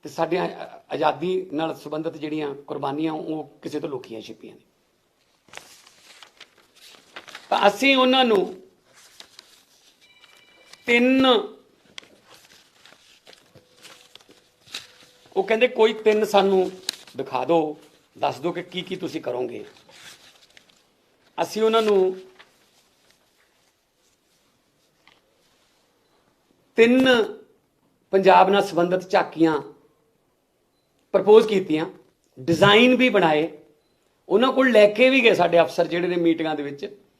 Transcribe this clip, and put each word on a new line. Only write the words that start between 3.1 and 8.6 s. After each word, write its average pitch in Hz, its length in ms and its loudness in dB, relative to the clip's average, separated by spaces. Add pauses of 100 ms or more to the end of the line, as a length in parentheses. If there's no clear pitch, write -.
ਉਹ 156 500 -10
ਕਿਸੇ 151 180 -10
ਤੋਂ - 80 -10
ਲੁਕੀਆਂ 123 320 -14
ਛਿਪੀਆਂ 110 340 -20
ਨੇ। - 60 -20 (3000)
ਤਾਂ - 180 2
ਅਸੀਂ 262 280 2
ਉਹਨਾਂ 254 280 2
ਨੂੰ 208 380 -2 (2250)